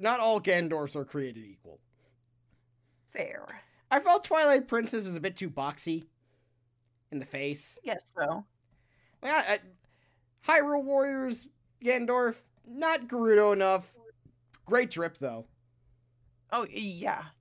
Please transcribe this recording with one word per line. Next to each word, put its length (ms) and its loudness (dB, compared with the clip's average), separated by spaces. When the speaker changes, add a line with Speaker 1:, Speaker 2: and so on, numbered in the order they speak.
Speaker 1:
not 180 2
all 220 2
Ganondorfs 560 0
are 80 -6
created 400 -8
equal. 340 -20
Speaker 2:
Fair. 340 -10
Speaker 1:
I 120 2
felt 240 4
Twilight 420 4
Princess 380 -2
was 100 -6
a 60 -8
bit 160 -6
too 120 -6
boxy 540 -6
in 60 -8
the 60 -10
face. 600 -10
Speaker 2:
Yes, 280 -8
so. 300 -4
Speaker 1:
Like, 100 -2
I, 200 2
I, 60 0
Hyrule 220 0
Warriors 640 -2
Ganondorf, 600 0
not 400 -2
Gerudo 460 6
enough. 420 2
Great 260 2
drip, 280 -6
though. 260 -8
Speaker 2:
Oh, 160 -4
yeah. 580 -8